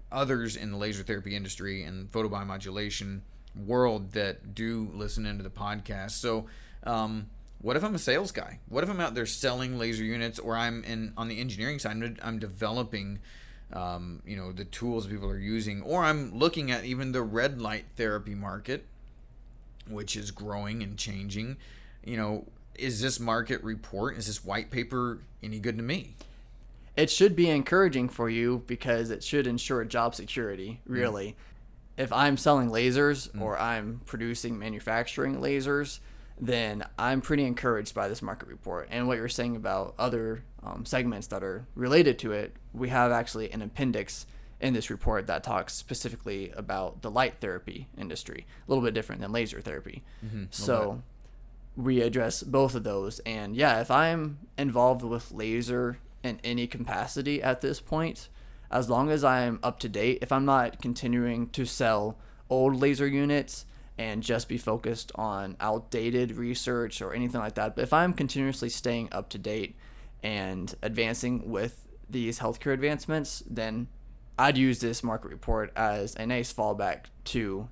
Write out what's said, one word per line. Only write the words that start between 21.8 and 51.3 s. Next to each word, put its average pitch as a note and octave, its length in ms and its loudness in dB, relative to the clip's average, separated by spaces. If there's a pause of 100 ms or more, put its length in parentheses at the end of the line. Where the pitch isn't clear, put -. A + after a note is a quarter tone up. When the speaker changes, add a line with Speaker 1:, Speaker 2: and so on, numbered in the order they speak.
Speaker 1:
You A#2 140 -4
know, G#2+ 280 -2 (280)
is B2 260 -2
this B2+ 180 2
market A#2 460 0
report, A2 540 -4
is G#2 80 -4
this G#2 180 -6
white G2 260 -2
paper B2 500 -2 (220)
any A2 160 -6
good A2 200 -2
to A#2 40 -4
me? C3+ 320 -4 (800)
Speaker 2:
It D3+ 160 6
should F#3+ 260 8
be E3+ 140 8
encouraging D3 580 4
for A#2 200 0
you A#2+ 380 2
because A#2 440 0
it - 140 -4
should C#3+ 220 4
ensure A#2+ 380 0
job A#2 300 2
security, G#2+ 760 -4
Speaker 1:
Mm. B2 60 -2
Speaker 2:
really. A2 420 0 (600)
If C3 160 0
I'm C#3 240 6
selling C3+ 340 6
lasers B2+ 640 4
Speaker 1:
Mm. G#2 80 -4
Speaker 2:
or G#2+ 180 0
I'm A2+ 480 0
producing, A#2 520 -4
manufacturing A2+ 840 -2
lasers, C#3 600 0 (380)
then A2+ 460 0 (140)
I'm C3 240 2
pretty C#3+ 220 4
encouraged A#2+ 500 0
by G2+ 140 0
this A2 140 -4
market F#2+ 260 -8
report. - 420 -8
And A#2+ 180 0
what B2+ 80 2
you're A2+ 120 -2
saying A#2+ 280 -2
about G2 420 -2
other, A2+ 440 0 (200)
um, - 220 -6
segments A#2+ 440 0
that G2 140 -4
are F#2+ 320 -4
related C3+ 460 8
to A2 120 -2
it, G#2 220 -2 (200)
we B2 160 -2
have B2 220 6
actually A#2 400 0
an A2 100 -4
appendix A2 640 -2 (340)
in C3 140 2
this A2 160 0
report G#2 360 2
that D#2 180 0
talks G2 300 0
specifically G#2+ 800 -6
about F#2+ 460 -4
the A2 80 -6
light A#2+ 300 2
therapy F2+ 480 -6 (100)
industry, - 480 -8 (200)
a - 40 0
little C3 140 4
bit A2+ 100 4
different G#2+ 280 -4
than G2+ 100 -4
laser A2+ 300 -2
therapy. - 400 -8 (220)
Speaker 1:
Mm-hmm. A2 120 -6
A G2+ 40 -6
little F#2+ 100 -8
Speaker 2:
So G#2+ 420 2 (840)